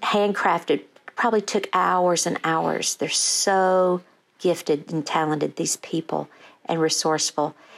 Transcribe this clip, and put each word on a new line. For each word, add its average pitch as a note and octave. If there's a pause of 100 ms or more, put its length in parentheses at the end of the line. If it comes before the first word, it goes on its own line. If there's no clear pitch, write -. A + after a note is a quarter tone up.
handcrafted. G3 (320)
Probably A3
took G#3
hours F3+
and E3+
hours. E3
They're -
so F#3 (380)
gifted D#3+
and D#3
talented, D3+
these D#3+
people, D#3 (360)
and E3
resourceful. D#3 (240)